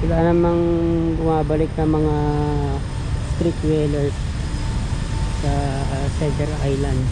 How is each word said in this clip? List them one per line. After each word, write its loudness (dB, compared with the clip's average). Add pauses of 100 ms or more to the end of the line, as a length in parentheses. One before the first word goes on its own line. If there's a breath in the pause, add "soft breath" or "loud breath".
Wala 2
namang 4 (560)
bumabalik 0
na 0
mga 2 (1160)
street 0
dwellers 0 (1300)
sa, 0 (400)
uh, 0 (140)
Cedar 0 (100)
Island. 0